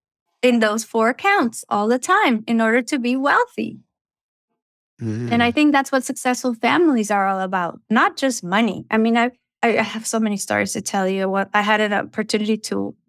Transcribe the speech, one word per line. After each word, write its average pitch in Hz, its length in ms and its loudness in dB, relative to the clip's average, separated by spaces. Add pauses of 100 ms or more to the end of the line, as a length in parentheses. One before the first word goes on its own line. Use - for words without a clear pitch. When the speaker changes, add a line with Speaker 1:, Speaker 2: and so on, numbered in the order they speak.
(420)
Speaker 1:
in 247 180 4
those 220 240 0
four 226 240 0
accounts 311 640 0
all 208 180 0
the 247 100 2
time 302 480 0
in 226 140 0
order 226 220 2
to 277 160 -4
be 240 180 0
wealthy. 277 640 -2 (1200)
Speaker 2:
Mm. 117 320 -4
Speaker 1:
And 233 100 2
I 240 80 2
think 294 220 4
that's 277 200 0
what 262 120 0
successful 247 500 -4
families 240 560 2
are 202 160 0
all 190 140 -2
about, 185 400 -4 (100)
not 277 260 2
just 262 280 -2
money. 185 460 0
I 226 80 0
mean, 226 180 2
I, 240 140 2 (320)
I 233 60 2 (140)
have 220 240 -8
so 226 140 -2
many 208 160 0
stories 202 360 -2
to 220 100 -6
tell 196 260 -2
you. 190 200 -2
What, 196 240 -2
I 208 100 2
had 214 180 2
an 208 120 0
opportunity 214 640 -2
to 196 360 -6 (140)